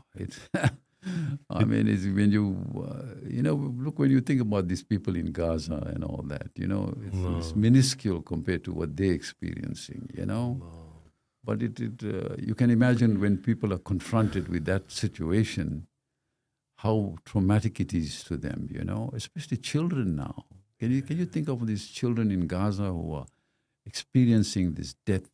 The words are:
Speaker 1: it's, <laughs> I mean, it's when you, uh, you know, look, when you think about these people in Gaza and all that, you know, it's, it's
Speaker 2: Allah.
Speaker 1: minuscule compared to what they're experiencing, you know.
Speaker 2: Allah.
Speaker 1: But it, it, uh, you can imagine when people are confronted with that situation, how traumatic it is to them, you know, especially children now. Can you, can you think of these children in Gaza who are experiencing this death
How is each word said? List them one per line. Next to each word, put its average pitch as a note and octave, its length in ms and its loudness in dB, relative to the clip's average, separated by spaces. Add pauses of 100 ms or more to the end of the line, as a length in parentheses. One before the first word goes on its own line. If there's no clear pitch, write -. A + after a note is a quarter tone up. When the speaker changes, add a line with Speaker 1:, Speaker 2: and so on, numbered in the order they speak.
(160)
Speaker 1:
it's, - 300 -10
<laughs> - 1040 -4
I - 140 2
mean, A2 240 4
it's G2+ 180 2
when G2+ 240 4
you, G#2 160 4 (320)
uh, - 580 -8
you B2 60 0
know, D3+ 140 2
look, C#3 440 -4
when C#3 120 6
you C3+ 80 8
think C3 220 2
about G#2 260 2
these F2+ 160 -2
people F#2+ 320 0
in D#2+ 160 -2
Gaza D#2+ 500 -2 (120)
and E2 100 -4
all - 240 -6
that, - 280 -8
you F#2+ 120 -4
know, G2 260 -2 (120)
it's, G2 100 -6
it's F2 360 -2
Speaker 2:
Allah. D#2+ 40 -8
Speaker 1:
minuscule A2+ 680 6
compared E2+ 440 -2
to F2 80 -6
what D#2+ 240 -4
they're G2 160 4
experiencing, - 1000 -8
you F#2 120 -6
know. A#2+ 360 -2
Speaker 2:
Allah. E2 240 -16 (580)
Speaker 1:
But A2 200 -4
it, G#2+ 160 -6
it, A#2 240 -8
uh, G#2 340 -6
you A2 160 -4
can A#2+ 160 4
imagine A#2 520 6
when G2+ 160 4
people A2 360 0
are F2+ 60 0
confronted F#2+ 720 0
with E2+ 160 -2
that F#2 260 -2
situation, F#2+ 960 -2 (880)
how G#2+ 380 0 (100)
traumatic G#2 540 2
it - 140 -2
is D#2+ 320 -2
to E2 120 -6
them, - 320 -6
you - 140 -8
know, G#2+ 300 -4
especially B2 440 -8
children C#3+ 600 -2
now. - 280 -8 (340)
Can A#2 120 0
you, C3+ 100 2
can D3+ 160 -4
you F3 80 -2
think D#3+ 220 -4
of A#2+ 180 -2
these G#2 240 -2
children A#2 420 0
in F2+ 160 0
Gaza G2 380 0
who E2 280 -4
are C#2 120 -8 (600)
experiencing A2 880 4
this - 200 -8 (120)
death F#2+ 280 0